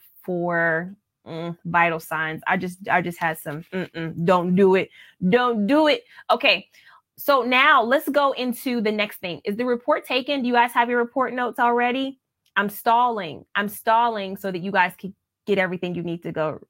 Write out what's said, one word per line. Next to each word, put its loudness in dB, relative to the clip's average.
for, -2
mm, -8
vital 0
signs. -6
I 0
just, -8
I 2
just -6
had -2
some, -10
mm-mm, -8
don't 2
do 6
it. -2
Don't 2
do 4
it. 0
Okay. 2
So 2
now 4
let's 0
go 2
into -4
the 0
next -4
thing. -10
Is -4
the -4
report 0
taken? -2
Do -2
you 0
guys 2
have 2
your 0
report -2
notes -4
already? 0
I'm 0
stalling. 0
I'm -2
stalling 0
so -6
that -6
you -6
guys 2
can -12
get 2
everything -2
you -6
need -6
to -8
go -4